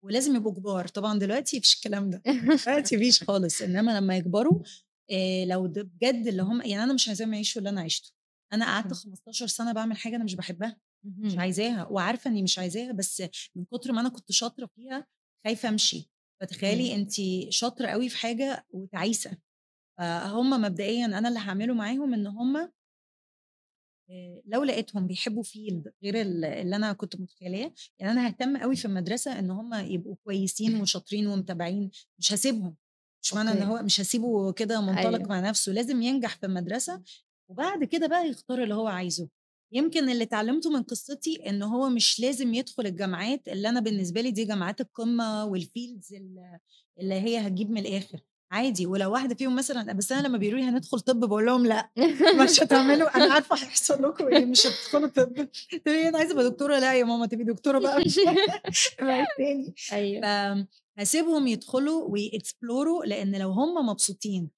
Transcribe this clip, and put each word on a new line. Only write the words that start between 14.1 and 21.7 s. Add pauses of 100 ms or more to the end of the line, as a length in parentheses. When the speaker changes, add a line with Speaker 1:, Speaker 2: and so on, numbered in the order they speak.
Speaker 1:
شاطرة (100)
فيها (380)
خايفة
أمشي، (300)
فتخيلي
Speaker 2:
إمم.
Speaker 1:
أنتِ (400)
شاطرة
أوي
في
حاجة
وتعيسة، (640)
فهُم
مبدئيا
أنا
اللي
هاعمله